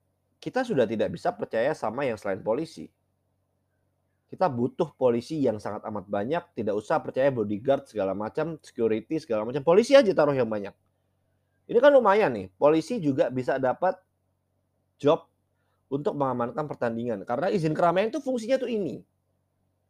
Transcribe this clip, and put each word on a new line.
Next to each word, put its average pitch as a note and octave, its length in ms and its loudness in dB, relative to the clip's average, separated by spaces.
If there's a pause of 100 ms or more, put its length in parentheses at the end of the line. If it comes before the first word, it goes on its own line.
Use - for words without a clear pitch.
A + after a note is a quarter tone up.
(400)
kita B3 240 -4
sudah C3+ 240 0
tidak G#2 260 -2
bisa - 220 -4
percaya B2+ 400 -2
sama B2+ 320 -6
yang A2+ 80 -4
selain G2 260 -6
polisi. A#2 460 -4 (1400)
Kita F#3 180 0
butuh B2+ 480 -2
polisi B2+ 460 0
yang G#2+ 160 0
sangat G#2 260 -8
amat G2+ 240 -8
banyak, A2 340 -4 (140)
tidak G#2+ 220 -4
usah - 240 -2
percaya C#3 260 0
bodyguard B2 560 -2
segala F#2+ 320 -2
macam, D3+ 460 -6
security A2+ 580 -2
segala G#2+ 240 -2
macam, C3 160 -4
polisi G#3+ 320 4
aja C4+ 220 8
taruh D3 180 4
yang B2 160 0
banyak. G#2 240 -6 (880)
Ini G3 160 0
kan C#4+ 160 8
lumayan G3+ 400 4
nih, F#2+ 240 -8
polisi D#3+ 400 4
juga C#3 320 0
bisa B2+ 240 -2
dapat C3+ 400 0 (1040)
job D3+ 240 2 (640)
untuk C#3+ 300 -4
mengamankan B2+ 500 -4
pertandingan. A#2 560 -6
Karena D3+ 300 -4
izin D#3+ 180 0
keramaian F3 400 2
itu D#4 80 -6
fungsinya B3+ 400 -2
tuh B3+ 80 -6
ini. G3+ 320 -4 (920)